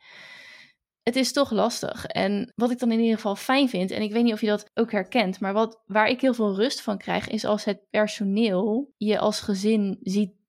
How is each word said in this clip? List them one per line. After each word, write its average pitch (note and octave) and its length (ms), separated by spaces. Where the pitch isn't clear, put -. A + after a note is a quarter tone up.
het A#3+ 120
is C4 180
toch C#4 180
lastig. A3 540
En G3 500
wat A#3 160
ik B3 80
dan A#3+ 120
in A3+ 80
ieder A3+ 160
geval G3+ 200
fijn C4+ 340
vind, F#3 220
en - 100
ik G#3+ 100
weet A#3 120
niet A#3 100
of A3 80
je A3 60
dat G#3 260
ook A#3 180
herkent, F#3+ 480
maar G3 140
wat, A3 320
waar G#3+ 220
ik B3 140
heel C4 120
veel G#3 220
rust A#3 260
van G3+ 160
krijg, - 320
is G#3+ 160
als G#3 180
het G3+ 260
personeel G#3+ 1080
je G#3 220
als G#3 200
gezin G3+ 640
ziet, G3 300